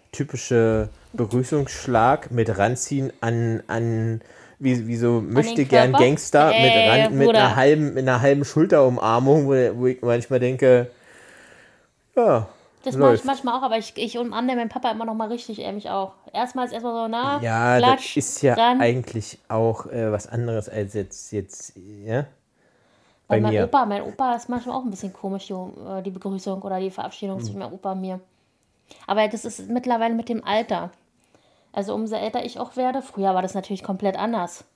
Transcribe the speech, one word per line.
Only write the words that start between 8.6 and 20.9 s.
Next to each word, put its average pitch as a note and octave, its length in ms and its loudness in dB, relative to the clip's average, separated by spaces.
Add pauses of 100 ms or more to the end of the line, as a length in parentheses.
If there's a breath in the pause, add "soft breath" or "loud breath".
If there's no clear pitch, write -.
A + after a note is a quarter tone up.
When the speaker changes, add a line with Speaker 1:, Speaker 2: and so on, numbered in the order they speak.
Speaker 1:
wo, B2 320 2
wo B2+ 60 0
ich B2+ 160 0
manchmal A#2+ 360 0
denke, B2+ 500 4 (1300 soft breath)
ja, D3+ 340 2 (360 soft breath)
Speaker 2:
Das C4 120 -4
mach C#3 120 6
ich - 20 8
Speaker 1:
läuft. A2+ 140 4
Speaker 2:
manchmal B3+ 340 -4
auch, B3+ 40 -6
aber A3+ 140 0
ich, A3 200 -8
ich A#3+ 220 -6
umarme A#3+ 380 -4
meinen A#3 120 -4
Papa - 240 -4
immer A3 120 -8
noch A3+ 100 -6
mal A3 140 -6
richtig, A#3 300 -10
er G3 140 -8
mich G#3 180 -10
auch. F#3+ 220 -6 (200)
Erstmal B3 340 -6
ist A3 60 -12
erstmal A#3 220 -8
so, A3+ 140 -6
na, C4 340 -4
Speaker 1:
Ja, A#2 360 2
Speaker 2:
klatsch, C4 380 2
Speaker 1:
das C#3 120 -2
ist - 140 -8
ja B2+ 120 4
Speaker 2:
ran. A#3+ 260 2
Speaker 1:
eigentlich A#2+ 580 -2 (100)
auch, A2 380 0
äh, A2+ 260 -4
was G#2 160 -4
anderes A#2 400 -4
als G2+ 260 -6